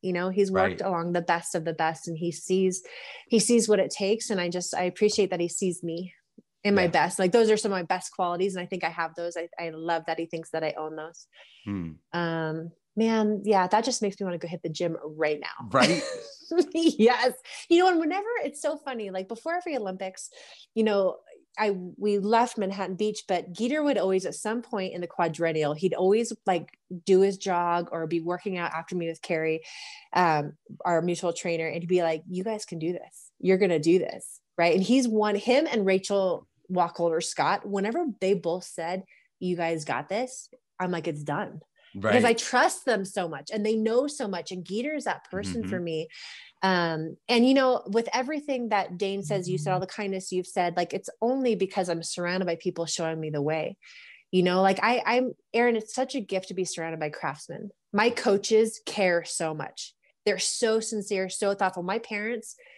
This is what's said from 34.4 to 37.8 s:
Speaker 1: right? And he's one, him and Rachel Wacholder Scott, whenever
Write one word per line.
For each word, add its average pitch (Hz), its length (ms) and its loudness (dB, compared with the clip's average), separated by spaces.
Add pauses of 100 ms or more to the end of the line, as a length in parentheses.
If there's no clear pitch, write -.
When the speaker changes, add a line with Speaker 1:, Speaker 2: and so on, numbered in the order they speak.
Speaker 1:
right? 170 180 4
And 190 80 4
he's 247 240 4
one, 208 280 2
him 247 360 4
and 220 140 0
Rachel 190 640 2 (240)
Wacholder 170 520 0
Scott, 165 460 0
whenever 208 380 0 (140)